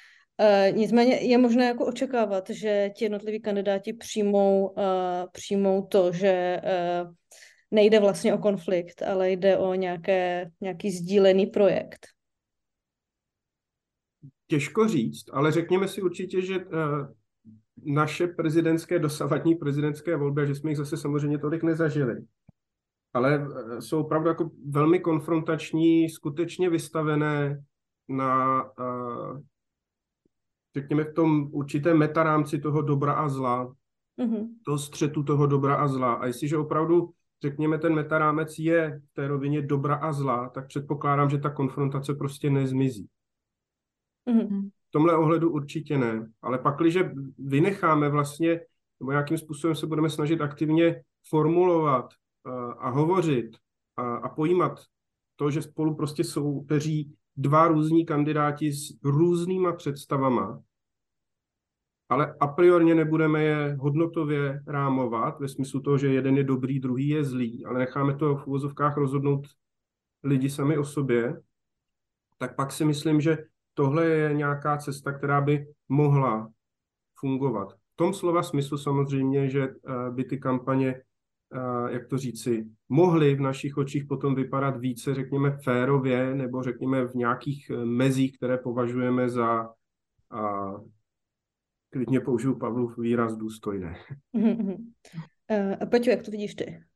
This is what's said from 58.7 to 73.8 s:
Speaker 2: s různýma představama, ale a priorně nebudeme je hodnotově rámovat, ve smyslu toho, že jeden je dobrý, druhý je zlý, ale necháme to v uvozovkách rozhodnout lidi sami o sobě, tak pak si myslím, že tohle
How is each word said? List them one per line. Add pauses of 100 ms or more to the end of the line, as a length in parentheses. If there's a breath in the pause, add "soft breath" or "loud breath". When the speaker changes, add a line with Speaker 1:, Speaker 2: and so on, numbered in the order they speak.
Speaker 2:
s
různýma
představama, (1500)
ale
a
priorně
nebudeme
je
hodnotově
rámovat,
ve
smyslu
toho,
že
jeden
je
dobrý,
druhý
je
zlý,
ale
necháme
to
v
uvozovkách
rozhodnout (760)
lidi
sami
o
sobě, (1000)
tak
pak
si
myslím,
že (360)
tohle